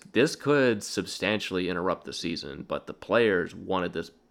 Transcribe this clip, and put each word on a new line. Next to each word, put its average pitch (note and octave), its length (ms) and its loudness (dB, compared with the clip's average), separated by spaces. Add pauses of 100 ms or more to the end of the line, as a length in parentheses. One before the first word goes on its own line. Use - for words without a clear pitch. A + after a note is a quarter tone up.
(140)
this C#3 220 4
could B2+ 480 2
substantially F#2+ 840 -2
interrupt F2 380 -2
the - 80 -10
season, D2+ 540 -6
but - 200 -4
the - 60 -10
players G2+ 600 2
wanted F2+ 360 -2
this E2+ 200 -6 (200)